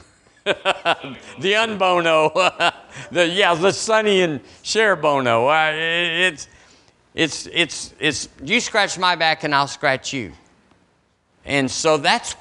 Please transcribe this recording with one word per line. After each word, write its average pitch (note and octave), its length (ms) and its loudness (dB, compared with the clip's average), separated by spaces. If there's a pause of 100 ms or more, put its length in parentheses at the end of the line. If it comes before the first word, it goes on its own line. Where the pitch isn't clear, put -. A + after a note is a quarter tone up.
(460)
The E3+ 1040 -2
unbono. F3+ 1200 2 (160)
<laughs> - 240 -16
The, E3 160 2
yeah, F3+ 260 2
the E3+ 180 2
Sonny G#3+ 500 2
and D3+ 180 -2 (220)
Cher G#3 340 2
bono. C3 500 2
Uh, D#3 260 2
it, E3 600 0
it's, - 160 -16 (680)
it's, - 380 -4
it's, - 480 -4
it's, C#3+ 280 -4 (140)
you G3+ 180 -2
scratch G3 380 -2
my F3+ 160 0
back D#3+ 300 0
and D3 100 0
I'll C#3 140 2
scratch C3+ 440 -4
you. A#2 200 -8 (1120)
And C3+ 260 0
so D#3 260 2
that's, F3+ 440 0